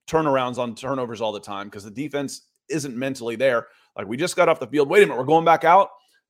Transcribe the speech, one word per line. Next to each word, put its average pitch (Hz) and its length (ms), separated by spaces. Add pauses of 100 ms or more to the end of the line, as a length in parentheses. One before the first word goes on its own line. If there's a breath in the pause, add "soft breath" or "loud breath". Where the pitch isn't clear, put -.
turnarounds 135 500
on 120 160
turnovers 123 480
all 110 100
the 104 80
time 101 300
'cause 101 140
the 107 80
defense 139 560 (200)
isn't 139 300
mentally 123 380
there. 120 320 (280 soft breath)
Like, 101 120
we 117 100
just 170 180
got 170 140
off 156 100
the 123 80
field. 139 220
Wait 196 140
a - 20
minute, 127 140
we're 131 60
going 160 200
back 165 180
out. 180 280 (380 soft breath)